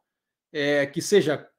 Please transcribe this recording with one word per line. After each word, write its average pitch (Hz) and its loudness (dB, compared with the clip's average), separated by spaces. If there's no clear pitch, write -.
é, 143 0
que 151 -8
seja 156 0